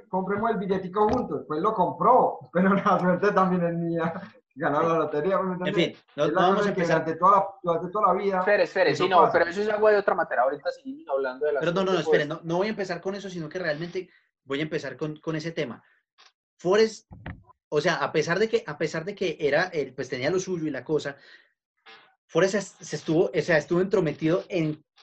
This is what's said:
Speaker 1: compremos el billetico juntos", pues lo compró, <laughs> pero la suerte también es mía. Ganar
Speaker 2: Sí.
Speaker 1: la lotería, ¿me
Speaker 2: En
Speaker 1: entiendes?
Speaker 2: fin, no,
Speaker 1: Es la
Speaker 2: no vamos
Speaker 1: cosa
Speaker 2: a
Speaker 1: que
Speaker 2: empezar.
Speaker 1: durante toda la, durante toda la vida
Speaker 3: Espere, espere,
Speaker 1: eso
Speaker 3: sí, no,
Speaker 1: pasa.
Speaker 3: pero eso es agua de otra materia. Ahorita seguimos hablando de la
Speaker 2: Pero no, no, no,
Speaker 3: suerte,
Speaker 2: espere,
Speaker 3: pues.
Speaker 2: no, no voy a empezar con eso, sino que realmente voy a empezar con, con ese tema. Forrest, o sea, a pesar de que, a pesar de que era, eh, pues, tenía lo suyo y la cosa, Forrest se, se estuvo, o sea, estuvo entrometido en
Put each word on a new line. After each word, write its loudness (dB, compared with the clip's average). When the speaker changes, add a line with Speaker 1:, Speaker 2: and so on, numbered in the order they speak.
Speaker 1:
compremos -2
el 0
billetico 0
juntos", -2
pues -4
lo 2
compró, 2
<laughs> -20
pero 4
la 2
suerte 2
también 2
es 0
mía. -2
Ganar -2
Speaker 2:
Sí. 2
Speaker 1:
la 2
lotería, 0
¿me -2
Speaker 2:
En -6
Speaker 1:
entiendes? 0
Speaker 2:
fin, -20
no, -2
Speaker 1:
Es 0
la -2
Speaker 2:
no 2
vamos 2
Speaker 1:
cosa 0
Speaker 2:
a -2
Speaker 1:
que -2
Speaker 2:
empezar. 2
Speaker 1:
durante -4
toda 6
la, 6
durante -2
toda 2
la 6
vida 0
Speaker 3:
Espere, 4
espere, 2
Speaker 1:
eso -2
Speaker 3:
sí, 2
no, 6
Speaker 1:
pasa. 6
Speaker 3:
pero 4
eso -4
es -2
agua 4
de 6
otra 2
materia. 2
Ahorita -2
seguimos -10
hablando -2
de 0
la -2
Speaker 2:
Pero 0
no, 0
no, 0
no, 0
Speaker 3:
suerte, -2
Speaker 2:
espere, -4
Speaker 3:
pues. -8
Speaker 2:
no, -10
no -2
voy 0
a -4
empezar -6
con -6
eso, -12
sino -10
que -10
realmente -6
voy -6
a -2
empezar -8
con, -8
con -8
ese -6
tema. -8
Forrest, 2
o 0
sea, 2
a -2
pesar 0
de 2
que, 0
a -10
pesar -4
de -10
que -4
era, 2
eh, -4
pues, -6
tenía -4
lo 2
suyo -4
y -6
la -8
cosa, -4
Forrest 2
se, -8
se -8
estuvo, 0
o -2
sea, 2
estuvo 0
entrometido 0
en -2